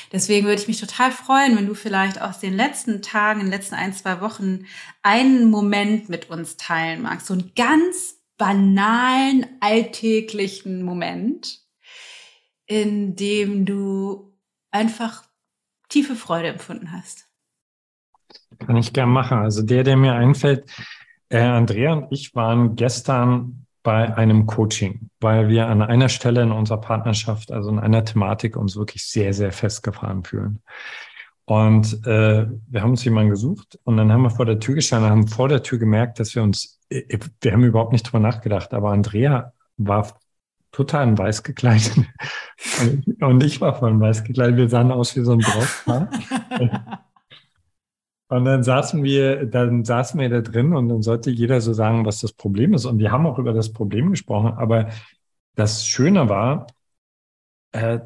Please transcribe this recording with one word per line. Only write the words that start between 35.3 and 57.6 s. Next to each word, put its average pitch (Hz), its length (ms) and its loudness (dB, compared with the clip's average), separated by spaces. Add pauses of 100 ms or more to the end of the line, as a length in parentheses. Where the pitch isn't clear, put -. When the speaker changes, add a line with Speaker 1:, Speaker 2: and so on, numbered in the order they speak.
Speaker 2:
der 139 140 2
Tür - 160 -4
gemerkt, 113 420 0
dass 110 140 -6
wir 117 80 0
uns, - 360 -2 (120)
äh, - 280 -6 (220)
wir 110 120 2
haben 120 120 6
überhaupt 110 280 2
nicht 123 120 2
drüber - 160 -2
nachgedacht, 107 540 -2
aber 104 180 -2
Andrea 110 600 0 (260)
war 104 340 0 (580)
total 143 380 0
in 110 100 4
weiß 104 260 -2
gekleidet 110 520 2
<laughs> - 880 -4
und, 139 400 0
und 127 200 6
ich 127 200 0
war 123 120 0
voll 117 160 0
in 107 100 4
weiß 110 240 2
gekleidet. 120 340 2
Wir 127 100 4
sahen 120 240 4
aus 120 240 -2
wie 127 80 0
so 123 80 2
ein 117 60 4
Brautpaar. 120 720 -2 (400)
<laughs> - 580 -4 (1200)
Und 127 180 0
dann 131 160 4
saßen 139 420 0
wir, 139 400 2
dann 120 400 0
saßen 123 340 -2
wir 131 120 -2
da 120 100 0
drin 117 340 0
und 123 140 0
dann 113 140 0
sollte 113 280 0
jeder 120 300 0
so 113 140 0
sagen, 110 320 2
was - 140 -4
das 110 120 -6
Problem 107 400 0
ist. 123 140 0
Und 120 120 0
wir 104 140 0
haben 147 140 2
auch 135 120 -2
über 123 140 -2
das 110 220 -2
Problem 110 360 -2
gesprochen, 113 460 -2
aber 110 320 0 (680)
das 107 320 -2
Schöne 151 440 2
war, 113 360 -2 (1080)